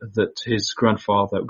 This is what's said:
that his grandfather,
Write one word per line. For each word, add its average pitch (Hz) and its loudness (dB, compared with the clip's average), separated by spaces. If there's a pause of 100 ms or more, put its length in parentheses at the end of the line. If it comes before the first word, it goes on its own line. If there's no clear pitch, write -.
(140)
that 107 0
his 107 -2
grandfather, 101 2